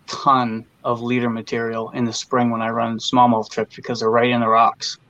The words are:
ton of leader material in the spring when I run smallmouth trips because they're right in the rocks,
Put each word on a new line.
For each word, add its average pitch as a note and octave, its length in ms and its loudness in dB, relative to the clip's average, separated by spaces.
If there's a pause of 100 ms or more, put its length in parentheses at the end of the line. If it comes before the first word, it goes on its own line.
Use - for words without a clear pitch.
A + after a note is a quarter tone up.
ton A#2+ 580 0 (160)
of A#2+ 200 -2
leader A#2+ 280 0
material A2+ 600 -6
in B2 140 -2
the A2+ 80 -4
spring B2 380 0
when A2+ 100 -4
I A2+ 100 -2
run A#2 280 -2
smallmouth A#2+ 500 2
trips - 280 -6
because A#2 240 -6
they're A2 100 2
right A#2 200 4
in A#2+ 100 0
the A2+ 80 0
rocks, A2+ 500 2 (120)